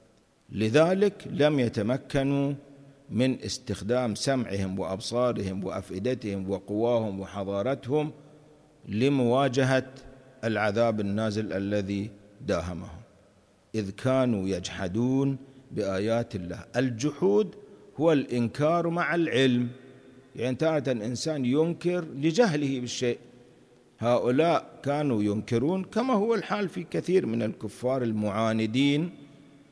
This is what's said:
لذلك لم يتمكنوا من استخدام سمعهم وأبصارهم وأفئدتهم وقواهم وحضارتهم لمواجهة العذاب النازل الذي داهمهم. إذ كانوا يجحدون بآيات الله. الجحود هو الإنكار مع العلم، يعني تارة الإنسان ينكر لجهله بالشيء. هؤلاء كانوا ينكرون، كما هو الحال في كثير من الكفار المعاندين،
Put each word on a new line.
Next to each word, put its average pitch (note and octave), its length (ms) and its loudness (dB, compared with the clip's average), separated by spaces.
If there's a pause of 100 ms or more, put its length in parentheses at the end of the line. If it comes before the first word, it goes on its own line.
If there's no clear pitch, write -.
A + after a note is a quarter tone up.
(500)
لذلك E3 840 2
لم D3 280 4
يتمكنوا C3+ 920 0 (560)
من B2 320 0
استخدام G#2+ 720 -2
سمعهم G2 640 -2
وأبصارهم G2+ 840 -2
وأفئدتهم F#2+ 840 -4
وقواهم G#2 720 -2
وحضارتهم G2+ 920 -4 (760)
لمواجهة C3 1040 2 (520)
العذاب G#2+ 560 2
النازل G#2 540 -2
الذي G2+ 560 -2 (380)
داهمهم. F2 540 -4 (720)
إذ G2+ 160 -4
كانوا A#2+ 580 0
يجحدون A#2+ 880 0 (340)
بآيات G#2+ 640 -2
الله. F2 280 -8 (120)
الجحود D3 800 0 (420)
هو D#3+ 140 4
الإنكار D3 800 2
مع E3 260 0
العلم، C3 540 4 (640)
يعني B2+ 200 -2
تارة D3+ 360 2
الإنسان B2 540 -2
ينكر E3 600 0 (100)
لجهله D3 640 2
بالشيء. A#2+ 380 -2 (800)
هؤلاء B2 680 2 (180)
كانوا C#3 400 0
ينكرون، A#2 600 0
كما B3 300 -2
هو A3+ 220 2
الحال G3 340 -2
في F3+ 140 -8
كثير F3 420 0
من A2+ 180 0
الكفار A#2+ 600 -2
المعاندين، A2+ 1080 2 (640)